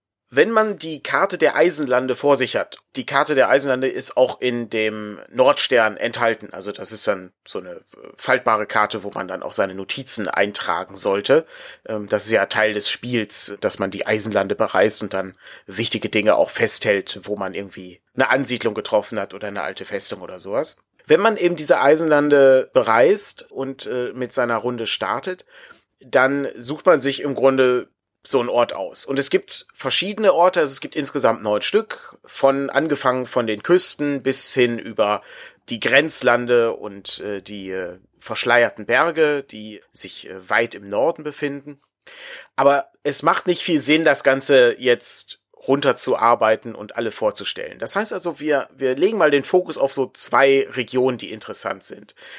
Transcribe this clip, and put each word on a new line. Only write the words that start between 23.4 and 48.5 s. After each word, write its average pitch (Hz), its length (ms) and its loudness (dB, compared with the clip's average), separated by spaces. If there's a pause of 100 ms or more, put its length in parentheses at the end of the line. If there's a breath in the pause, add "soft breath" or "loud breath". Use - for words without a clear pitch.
und, 131 360 -10
äh, 123 260 -4
mit 123 180 -8
seiner 120 260 0
Runde 117 280 -4
startet, 120 600 -6 (580 loud breath)
dann 135 500 2
sucht 123 300 -10
man 156 160 6
sich 135 200 -2
im 139 120 -4
Grunde 127 560 2 (320)
so 127 200 0
einen 120 80 -4
Ort 117 240 2
aus. - 320 -8
Und 139 120 -4
es 139 120 0
gibt - 440 -4
verschiedene 190 600 0
Orte, 175 260 4
also 139 140 0
es - 80 -4
gibt - 160 -10
insgesamt 123 440 0
neun 104 200 0
Stück, - 640 -4
von, 139 440 0
angefangen 135 560 0
von 120 220 -2
den 107 160 -4
Küsten 147 580 0
bis - 320 -2
hin 120 240 2
über 104 440 -2 (480 loud breath)
die 117 100 -6
Grenzlande 120 920 2
und, - 480 -12
äh, 101 200 -8
die, 98 280 -14
äh, 92 280 -8 (220)
verschleierten 117 680 2
Berge, 147 580 2
die 107 380 -16 (120)
sich, - 360 -16
äh, 92 200 -16
weit 113 260 2
im 101 140 -14
Norden 143 340 -2
befinden. 143 560 -8 (800 loud breath)
Aber 139 320 4 (140)
es 147 200 -2
macht 170 240 2
nicht 175 160 -2
viel 160 160 0
Sinn, 151 240 4
das 143 220 2
Ganze 135 520 4
jetzt - 640 -2 (160)
runterzuarbeiten 117 1200 0
und 104 220 -14
alle 117 140 -4
vorzustellen. - 680 -6
Das - 160 -6
heißt 214 160 -4
also, 170 300 -8
wir, 147 340 0